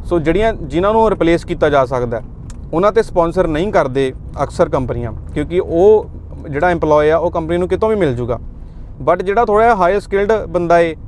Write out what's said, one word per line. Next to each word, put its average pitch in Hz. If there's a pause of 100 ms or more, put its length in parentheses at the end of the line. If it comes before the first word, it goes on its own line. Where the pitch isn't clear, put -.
ਸੋ 175
ਜਿਹੜੀਆਂ, 175
ਜਿਨ੍ਹਾਂ 175
ਨੂੰ 220
ਰਿਪਲੇਸ 170
ਕੀਤਾ 170
ਜਾ 143
ਸਕਦਾ, 123 (500)
ਉਹਨਾਂ 190
'ਤੇ 214
ਸਪਾਂਸਰ 175
ਨਹੀਂ 165
ਕਰਦੇ 135 (300)
ਅਕਸਰ 156
ਕੰਪਨੀਆਂ, 120 (220)
ਕਿਉਂਕਿ 151
ਉਹ 190 (440)
ਜਿਹੜਾ 151
ਇੰਪਲਾਈ 151
ਆ, 160
ਉਹ 170
ਕੰਪਨੀ 165
ਨੂੰ 180
ਕਿਤੋਂ 185
ਵੀ 220
ਮਿਲ 165
ਜੂਗਾ। 117 (640)
But 165
ਜਿਹੜਾ 202
ਥੋੜ੍ਹਾ 214
ਜਿਹਾ 233
ਹਾਈ 190
ਸਕਿਲਡ 202
ਬੰਦਾ 175
ਏ 165 (120)